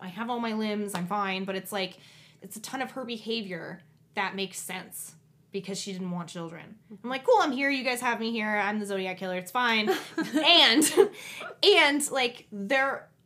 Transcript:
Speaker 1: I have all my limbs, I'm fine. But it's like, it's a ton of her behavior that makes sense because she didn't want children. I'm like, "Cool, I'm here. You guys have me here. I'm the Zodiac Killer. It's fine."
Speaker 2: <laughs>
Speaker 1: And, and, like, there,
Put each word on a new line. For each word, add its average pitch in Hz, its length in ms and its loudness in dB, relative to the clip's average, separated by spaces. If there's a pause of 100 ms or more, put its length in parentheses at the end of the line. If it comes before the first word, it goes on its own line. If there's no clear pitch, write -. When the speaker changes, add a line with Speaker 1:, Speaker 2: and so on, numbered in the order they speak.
Speaker 1:
I 190 80 -12
have 220 200 -6
all 240 100 -2
my 226 140 -2
limbs, 208 400 -2
I'm 175 140 -4
fine. 190 380 -2
But 190 100 -4
it's 185 160 -8
like, 190 260 -4 (460)
it's 196 140 -16
a 220 40 -16
ton 269 220 -6
of 247 80 -8
her 262 140 -8
behavior 214 760 -8 (320)
that 190 220 -4
makes 190 240 -6
sense - 560 -12 (360)
because 190 280 -8
she 196 140 -8
didn't 185 180 -6
want 170 180 -6
children. 165 460 -12 (280)
I'm 233 60 -6
like, 262 160 -4
"Cool, 480 160 8
I'm 311 120 2
here. 277 180 2
You 262 120 0
guys 247 180 -2
have 233 180 0
me 226 120 -2
here. 214 240 -2
I'm 208 240 0
the 202 60 -4
Zodiac 190 320 -4
Killer. 185 200 -4
It's 180 140 -8
fine." 226 380 2 (260)
Speaker 2:
<laughs> 285 300 0
Speaker 1:
And, 311 640 8 (540)
and, 302 480 6
like, 247 400 -2
there, 254 580 0 (160)